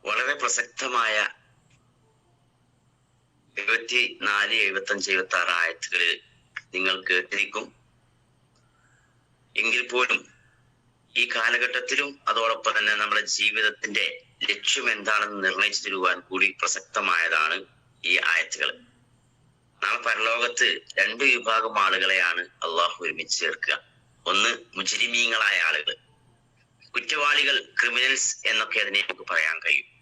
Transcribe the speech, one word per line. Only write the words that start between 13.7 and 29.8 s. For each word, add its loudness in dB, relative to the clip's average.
ലക്ഷ്യം 0
എന്താണെന്ന് -2
നിർണയിച്ചു 0
തരുവാൻ 0
കൂടി -2
പ്രസക്തമായതാണ് 0
ഈ 2
ആയത്തുകൾ. -2
നാളെ -2
പരലോകത്ത് 0
രണ്ട് 2
വിഭാഗം 2
ആളുകളെയാണ് 2
അള്ളാഹു -2
ഒരുമിച്ച് -4
ചേർക്കുക. -2
ഒന്ന് 2
മുജ്രിമീങ്ങളായ 0
ആളുകൾ, -2
കുറ്റവാളികൾ, 2
ക്രിമിനൽസ് 2
എന്നൊക്കെ 0
അതിനെ 0
നമുക്ക് -6
പറയാൻ 2
കഴിയും. 0